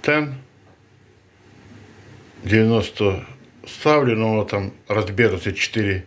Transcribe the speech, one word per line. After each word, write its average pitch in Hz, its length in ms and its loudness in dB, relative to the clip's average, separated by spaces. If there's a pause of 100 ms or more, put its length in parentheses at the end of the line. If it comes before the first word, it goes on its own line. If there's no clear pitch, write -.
Тен. 147 340 0 (2000)
Дев'яносто 110 800 2 (420)
ставлю, 143 480 2
но 110 140 0
воно 107 160 0
там 101 260 -4 (160)
розберуться 104 640 0
чотири 98 560 -2